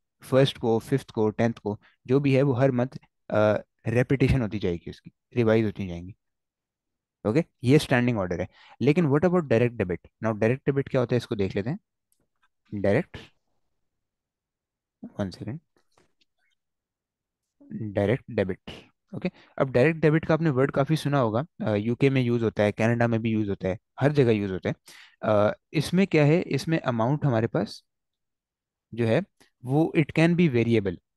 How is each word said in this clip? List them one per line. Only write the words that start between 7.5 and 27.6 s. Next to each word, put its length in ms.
ये 140
standing 400
order 220
है। 80
लेकिन 260
what 180
about 180
direct 300
debit? 260
Now 100
direct 340
debit 200
क्या 120
होता 140
है, 20
इसको 200
देख 200
लेते 140
हैं। 80
Direct, 440
one 100
second, 300
डायरेक्ट 580
डेबिट। 280
ओके, 160
अब 120
direct 300
debit 240
का 100
आपने 160
word 200
काफ़ी 260
सुना 220
होगा, 280
अ, 140
यूके 360
में 120
यूज़ 220
होता 180
है, 100
Canada 340
में 160
भी 80
यूज़ 180
होता 200
है, 100
हर 120
जगह 200
यूज़ 200
होता 160
है। 60
अ, 340
इसमें 340
क्या 180
है, 160
इसमें 400
amount 440
हमारे 220
पास 380